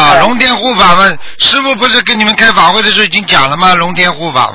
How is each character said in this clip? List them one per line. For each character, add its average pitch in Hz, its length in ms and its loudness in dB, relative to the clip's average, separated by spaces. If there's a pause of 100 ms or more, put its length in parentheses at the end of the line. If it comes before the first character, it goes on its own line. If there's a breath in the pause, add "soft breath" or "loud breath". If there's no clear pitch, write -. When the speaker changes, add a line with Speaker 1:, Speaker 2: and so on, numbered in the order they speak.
(140)
Speaker 1:
哎。 170 60 4
Speaker 2:
龙 226 180 0
天 247 180 0
护 247 200 -4
法 185 200 4
嘛， 190 80 2 (340 loud breath)
师 - 220 0
父 269 140 -2
不 220 140 -4
是 233 160 0
跟 240 140 -2
你 214 60 0
们 214 120 -2
开 220 160 2
法 185 200 2
会 214 80 0
的 208 100 0
时 214 100 0
候 214 40 0
已 202 40 -4
经 208 180 -4
讲 139 240 0
了 147 80 -4
吗？ 185 160 4
龙 175 180 -2
天 180 180 0
护 160 220 -6
法 120 220 0